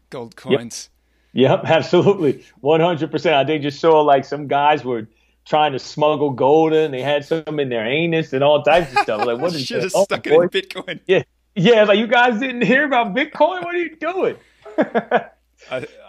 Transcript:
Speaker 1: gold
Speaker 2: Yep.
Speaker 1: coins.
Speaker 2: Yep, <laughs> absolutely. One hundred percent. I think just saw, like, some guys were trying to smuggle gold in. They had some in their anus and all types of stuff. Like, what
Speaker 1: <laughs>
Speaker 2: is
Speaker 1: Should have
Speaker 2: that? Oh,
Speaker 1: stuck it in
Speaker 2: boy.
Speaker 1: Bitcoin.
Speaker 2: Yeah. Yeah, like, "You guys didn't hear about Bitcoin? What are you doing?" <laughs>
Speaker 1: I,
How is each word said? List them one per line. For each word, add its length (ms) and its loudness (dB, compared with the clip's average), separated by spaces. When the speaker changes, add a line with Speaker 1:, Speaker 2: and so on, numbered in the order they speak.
Speaker 1:
gold 280 -14
Speaker 2:
Yep. 220 -4
Speaker 1:
coins. 300 -14
Speaker 2:
Yep, 280 2
<laughs> 40 -10
absolutely. 800 2
One 200 2
hundred 300 -2
percent. 240 0
I 100 2
think 180 -4
just 180 -6
saw, 200 4
like, 240 4
some 220 -10
guys 380 0
were 220 -6
trying 280 0
to 60 -6
smuggle 520 -2
gold 420 2
in. 180 0
They 100 -8
had 240 -2
some 340 -6
in 100 -2
their 160 -4
anus 460 -2
and 120 -2
all 200 4
types 300 2
of 60 2
stuff. 260 -2
Like, 140 -4
what 140 -4
Speaker 1:
<laughs> 20 -8
Speaker 2:
is 100 -6
Speaker 1:
Should 180 -6
have 80 -6
Speaker 2:
that? 60 -2
Oh, 60 4
Speaker 1:
stuck 240 -4
it 60 0
in 60 6
Speaker 2:
boy. 80 2
Speaker 1:
Bitcoin. 600 -8
Speaker 2:
Yeah. 160 2
Yeah, 300 4
like, 140 4
"You 80 -2
guys 320 2
didn't 220 -4
hear 240 2
about 300 0
Bitcoin? 500 0
What 100 -8
are 40 -2
you 180 -8
doing?" 380 -4
<laughs> 0 -
Speaker 1:
I, 140 -8